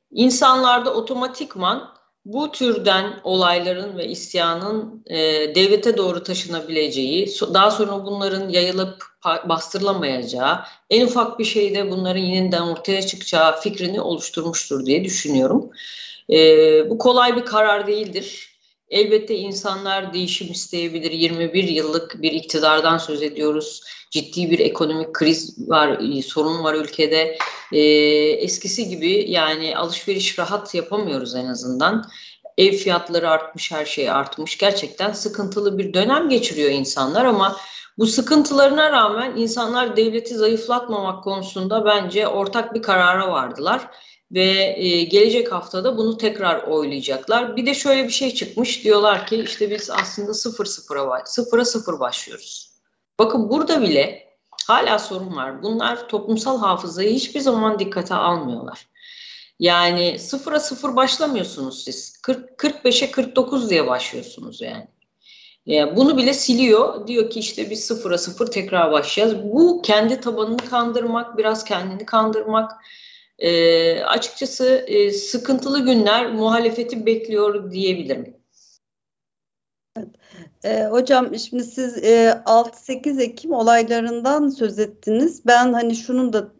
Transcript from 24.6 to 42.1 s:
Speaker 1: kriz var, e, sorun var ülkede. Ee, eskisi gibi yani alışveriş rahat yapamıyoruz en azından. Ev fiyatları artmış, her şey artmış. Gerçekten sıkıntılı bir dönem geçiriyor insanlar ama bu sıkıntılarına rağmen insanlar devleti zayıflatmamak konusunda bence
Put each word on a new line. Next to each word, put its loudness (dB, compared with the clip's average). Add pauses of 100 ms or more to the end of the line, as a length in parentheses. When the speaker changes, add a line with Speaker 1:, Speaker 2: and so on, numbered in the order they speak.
Speaker 1:
kriz 0
var, 2
e, -2
sorun -2
var 0
ülkede. 0 (340)
Ee, 4 (500)
eskisi -4
gibi -2
yani -2
alışveriş -4
rahat -6
yapamıyoruz -4
en -6
azından. -2 (480)
Ev 6
fiyatları 0
artmış, -2
her -4
şey -2
artmış. -4
Gerçekten 0
sıkıntılı -4
bir -4
dönem 2
geçiriyor 2
insanlar 0
ama 2 (420)
bu 4
sıkıntılarına 4
rağmen 2
insanlar -2
devleti 0
zayıflatmamak -2
konusunda -4
bence 2